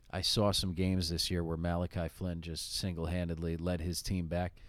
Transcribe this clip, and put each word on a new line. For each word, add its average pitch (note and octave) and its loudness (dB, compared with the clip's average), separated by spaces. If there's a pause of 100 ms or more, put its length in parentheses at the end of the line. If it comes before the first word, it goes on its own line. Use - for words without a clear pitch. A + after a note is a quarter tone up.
(120)
I F#2 -2
saw G#2 4
some F#2 0
games F#2 2
this E2+ 0
year F2 2
where E2 0
Malachi F2 0
Flynn F2 -4
just E2 -6
single-handedly E2+ 0
led F2 0
his E2+ -2
team F2+ 0
back. F2 -2